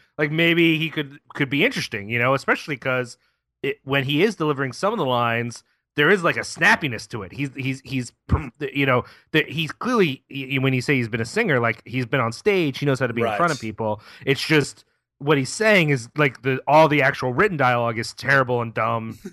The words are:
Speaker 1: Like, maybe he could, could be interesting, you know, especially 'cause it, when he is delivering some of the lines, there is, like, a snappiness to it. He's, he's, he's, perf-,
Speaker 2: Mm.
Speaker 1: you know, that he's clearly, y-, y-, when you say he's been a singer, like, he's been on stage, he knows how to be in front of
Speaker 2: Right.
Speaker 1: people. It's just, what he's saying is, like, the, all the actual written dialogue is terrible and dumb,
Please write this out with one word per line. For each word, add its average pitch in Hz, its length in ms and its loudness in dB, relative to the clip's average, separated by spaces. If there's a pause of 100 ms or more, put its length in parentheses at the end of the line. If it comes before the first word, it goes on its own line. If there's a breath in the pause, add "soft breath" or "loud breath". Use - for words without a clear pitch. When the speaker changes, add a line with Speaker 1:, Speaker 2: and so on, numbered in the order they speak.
(180)
Speaker 1:
Like, 151 140 -2
maybe 165 460 4
he 160 120 -4
could, 143 300 -8 (140)
could 139 160 -2
be 143 160 2
interesting, 117 440 -4
you 120 100 -2
know, 127 160 2
especially 143 420 -2
'cause 127 400 -4 (460)
it, 139 200 -6
when 135 220 0
he 143 180 2
is 226 120 2
delivering 139 380 -4
some 202 200 -2
of 226 60 -6
the 156 60 0
lines, 120 580 -2 (320)
there 147 140 4
is, 190 140 4
like, 147 140 0
a 113 40 -6
snappiness 156 680 -2
to 104 140 -8
it. 90 100 -14
He's, 139 220 -6
he's, 131 260 -6
he's, 123 300 -6 (180)
perf-, - 300 0
Speaker 2:
Mm. 175 140 -6
Speaker 1:
you 139 120 2
know, 123 180 2 (280 loud breath)
that 156 180 2
he's 156 220 -6
clearly, 196 580 0
y-, 135 220 -10
y-, 139 80 -2
when 131 140 2
you 127 80 0
say 147 140 2
he's 120 140 0
been 113 100 -4
a 113 60 -2
singer, 170 340 0
like, 117 260 0
he's 127 200 -4
been 131 160 0
on 117 100 0
stage, 175 480 0
he 143 60 -2
knows 139 140 2
how 131 80 0
to 117 60 -4
be 117 80 -2
in 117 140 2
front 165 160 2
of 139 60 -4
Speaker 2:
Right. - 40 -12
Speaker 1:
people. 107 400 -6 (240 loud breath)
It's 135 160 2
just, - 440 0 (320)
what 143 200 2
he's 131 140 -2
saying 202 380 4
is, 120 260 0
like, 147 280 0
the, 131 240 0
all 156 200 8
the 147 140 2
actual 131 320 0
written 180 240 0
dialogue 120 420 0
is 113 140 -8
terrible 127 480 2
and 113 120 -6
dumb, 113 460 -2 (140)